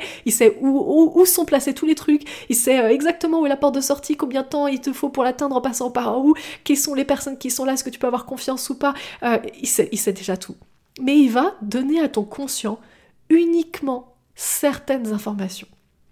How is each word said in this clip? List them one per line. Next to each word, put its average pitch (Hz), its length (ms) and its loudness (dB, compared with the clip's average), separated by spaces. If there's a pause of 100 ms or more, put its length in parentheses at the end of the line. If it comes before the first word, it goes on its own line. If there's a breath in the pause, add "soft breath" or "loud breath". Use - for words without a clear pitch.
(240 loud breath)
il 240 60 -4
sait 220 300 4
où, 269 80 2
où, 302 520 4
où 370 60 8
sont 349 180 2
placés 269 300 0
tous - 100 -6
les 311 120 2
trucs, 302 260 2 (260 loud breath)
il 226 60 -2
sait, 262 240 2
euh, 226 120 4
exactement 320 500 2
où 302 60 2
est - 20 2
la 277 80 2
porte 285 180 2
de 277 60 0
sortie, 277 360 -2
combien 262 260 -4
de 262 40 -12
temps 285 220 -2
il 262 120 -2
te 269 120 -4
faut 277 160 -4
pour 269 160 -2
l'atteindre 254 320 0
en 247 40 2
passant 247 300 -2
par 247 340 -2
où, 302 100 6 (280 loud breath)
qui 285 140 2
sont 285 180 -2
les 269 100 0
personnes 277 340 -2
qui 254 120 -6
sont 262 140 -4
là, 262 80 0
est-ce 262 100 -4
que 254 80 -10
tu - 80 -14
peux 269 80 -2
avoir 240 200 -2
confiance 262 440 -6
ou 262 60 -8
pas, 285 180 0 (300 loud breath)
euh, 233 140 2 (220)
il - 60 -6
sait, - 240 2
il 208 80 -4
sait - 140 -2
déjà 185 240 -6
tout. - 180 -14 (480)
Mais 277 160 4
il 269 120 8
va 269 320 0
donner 262 380 0
à 302 80 2
ton 220 140 -2
conscient 226 560 -8 (500 soft breath)
uniquement 320 840 0 (220)
certaines 269 760 -2
informations. 208 540 -6 (460)